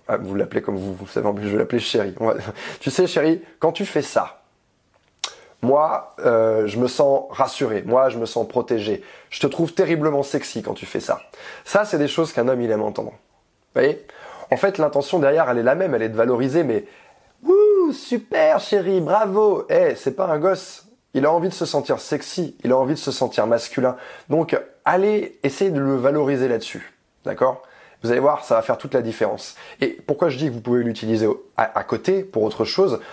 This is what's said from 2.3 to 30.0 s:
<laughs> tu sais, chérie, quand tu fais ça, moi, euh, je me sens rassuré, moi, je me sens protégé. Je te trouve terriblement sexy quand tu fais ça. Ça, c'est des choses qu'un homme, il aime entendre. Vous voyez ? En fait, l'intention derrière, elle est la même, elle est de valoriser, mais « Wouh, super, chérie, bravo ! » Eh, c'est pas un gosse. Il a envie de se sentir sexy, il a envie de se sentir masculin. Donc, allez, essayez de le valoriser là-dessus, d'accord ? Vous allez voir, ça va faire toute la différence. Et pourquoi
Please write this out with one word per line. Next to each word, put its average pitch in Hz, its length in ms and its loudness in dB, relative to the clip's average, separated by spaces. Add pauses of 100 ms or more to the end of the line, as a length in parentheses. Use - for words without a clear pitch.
<laughs> - 240 -14
tu 139 100 -6
sais, 180 180 2
chérie, 165 340 0 (160)
quand 151 140 2
tu 202 120 -6
fais 156 180 -2
ça, - 400 -4 (1200)
moi, 143 520 2 (100)
euh, 113 440 2
je 107 100 -4
me 123 80 2
sens 139 440 2
rassuré, 120 540 -2
moi, 127 260 4
je 117 80 -6
me 113 80 -4
sens 110 200 -4
protégé. 110 560 -2 (280)
Je - 100 -12
te 147 80 2
trouve 160 260 -2
terriblement 156 480 0
sexy 139 400 -6
quand - 120 -6
tu - 120 -12
fais - 140 -6
ça. - 220 -4 (420)
Ça, 208 200 2
c'est 208 140 0
des 147 80 2
choses 160 260 -2
qu'un 120 140 0
homme, 127 140 2
il 117 100 0
aime 107 120 0
entendre. 107 280 -6
Vous - 720 -8
voyez ? 147 260 0 (460)
En 127 40 4
fait, 196 220 0
l'intention 151 400 2
derrière, 143 320 4
elle 123 80 0
est 117 60 0
la 127 100 4
même, 175 200 0
elle 113 80 0
est 113 80 0
de 110 60 -10
valoriser, 127 460 2
mais « 117 220 0 (580)
Wouh, 381 500 4
super, - 680 0
chérie, 190 400 0
bravo ! » 196 680 2
Eh, 156 260 4
c'est - 180 -4
pas 190 120 -2
un 156 120 0
gosse. - 460 -2 (300)
Il 135 120 2
a 151 40 4
envie 170 200 2
de 185 40 -8
se 165 120 -4
sentir 135 340 -2
sexy, - 640 -6
il 123 80 2
a 131 60 6
envie 131 160 2
de - 40 -4
se - 120 -4
sentir 117 360 0
masculin. 123 500 0 (340)
Donc, 156 280 2 (280)
allez, 196 560 2
essayez 190 280 0
de 151 80 -2
le 139 160 0
valoriser 135 540 2
là-dessus, 110 460 -6 (320)
d'accord ? 127 340 0 (420)
Vous 117 80 0
allez 120 80 2
voir, 143 260 2
ça 117 120 2
va 113 60 4
faire 113 160 -2
toute - 160 -6
la 127 60 2
différence. 110 540 -4 (260)
Et 139 100 0
pourquoi - 380 0